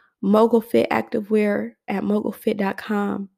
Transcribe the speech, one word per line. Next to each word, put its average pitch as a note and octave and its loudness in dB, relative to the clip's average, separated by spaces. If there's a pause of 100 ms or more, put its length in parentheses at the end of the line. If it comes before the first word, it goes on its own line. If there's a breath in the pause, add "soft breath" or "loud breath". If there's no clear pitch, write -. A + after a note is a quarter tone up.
(220 soft breath)
Mogul A3 4
Fit - 2
activewear G#3+ -2 (140)
at G3 -4
mogul G#3 -2
fit G#3+ -4
dot G3 -4
com. G3+ -4